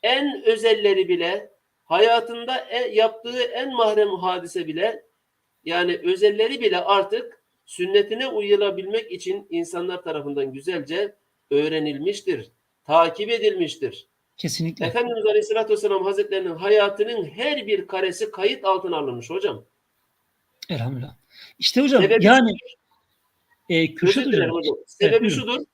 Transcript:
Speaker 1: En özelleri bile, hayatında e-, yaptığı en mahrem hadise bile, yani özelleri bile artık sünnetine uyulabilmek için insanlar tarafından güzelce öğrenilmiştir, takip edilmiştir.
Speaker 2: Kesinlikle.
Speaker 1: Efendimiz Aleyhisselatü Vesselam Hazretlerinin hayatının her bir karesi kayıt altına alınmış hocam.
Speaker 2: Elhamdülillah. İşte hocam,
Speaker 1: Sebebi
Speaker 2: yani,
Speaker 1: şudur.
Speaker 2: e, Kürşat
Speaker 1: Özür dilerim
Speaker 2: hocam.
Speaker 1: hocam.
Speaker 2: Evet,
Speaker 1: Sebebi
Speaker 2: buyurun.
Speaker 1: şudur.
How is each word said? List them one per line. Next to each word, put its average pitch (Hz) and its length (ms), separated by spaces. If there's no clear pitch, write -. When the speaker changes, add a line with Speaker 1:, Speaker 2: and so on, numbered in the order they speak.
Speaker 1:
En 269 420
özelleri 208 640
bile, 180 420
hayatında 233 840
e-, 233 260
yaptığı 226 460
en 254 340
mahrem 214 340
hadise 180 580
bile, 170 380
yani 175 400
özelleri 208 580
bile 185 160
artık 196 640
sünnetine 208 640
uyulabilmek 202 840
için 185 380
insanlar 175 540
tarafından 143 500
güzelce 156 600
öğrenilmiştir, 151 1000
takip 165 440
edilmiştir. 190 760
Speaker 2:
Kesinlikle. - 480
Speaker 1:
Efendimiz 320 400
Aleyhisselatü 214 480
Vesselam 196 300
Hazretlerinin 190 520
hayatının 202 680
her 233 420
bir 196 200
karesi 190 440
kayıt 226 340
altına 185 320
alınmış 123 320
hocam. 170 360
Speaker 2:
Elhamdülillah. 127 460
İşte - 220
hocam, 269 200
Speaker 1:
Sebebi 202 240
Speaker 2:
yani, 240 240
Speaker 1:
şudur. - 240
Speaker 2:
e, 165 260
Kürşat 190 220
Speaker 1:
Özür 269 140
dilerim 196 200
Speaker 2:
hocam. 170 80
Speaker 1:
hocam. 151 180
Speaker 2:
Evet, - 140
Speaker 1:
Sebebi 214 280
Speaker 2:
buyurun. 208 160
Speaker 1:
şudur. 233 380